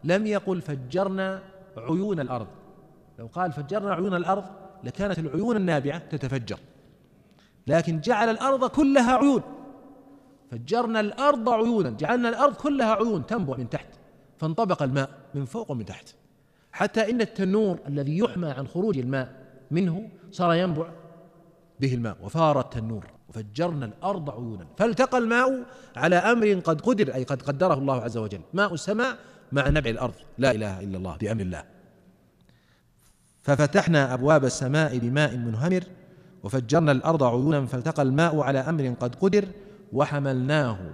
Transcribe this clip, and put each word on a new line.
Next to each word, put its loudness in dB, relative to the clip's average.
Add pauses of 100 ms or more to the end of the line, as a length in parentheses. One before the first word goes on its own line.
لم 2
يقل: -2
"فجرنا -4 (360)
عيون -2
الأرض"، -4 (720)
لو -14
قال: -4
"فجرنا -4
عيون -2
الأرض" 0 (400)
لكانت -4
العيون -2
النابعة 0
تتفجر، -6 (1080)
لكن 2
جعل 2
الأرض 2
كلها 4
عيون. 6 (1120)
"فجرنا 0
الأرض 2
عيونا"، 2
جعلنا 0
الأرض 2
كلها 2
عيون 0
تنبع -4
من -6
تحت، -8 (500)
فانطبق -2
الماء 0 (240)
من -4
فوق -8
ومن -6
تحت، -16 (560)
حتى 0
إن 0
التنور 0
الذي -2
يحمى -2
عن -8
خروج -2
الماء -4 (240)
منه -2 (220)
صار 2
ينبع 0 (920)
به 0
الماء، -4
وفار 2
التنور. -6 (240)
"وفجرنا -6
الأرض -6
عيونا -10 (100)
فالتقى 2
الماء 2 (300)
على 4
أمر 4
قد 0
قدر"، 2
أي -2
قد -4
قدره 0
الله 0
عز -6
وجل، -6 (120)
ماء 0
السماء -2 (340)
مع 2
نبع 2
الأرض، -4 (240)
لا 4
إله -2
إلا -6
الله، -8
بأمر -2
الله. -6 (1800)
"ففتحنا 4
أبواب 4
السماء 0
بماء 0
منهمر 0 (600)
وفجرنا 2
الأرض 2
عيونا 2
فالتقى -4
الماء 2
على 2
أمر -2
قد -4
قدر 2 (480)
وحملناه 0 (160)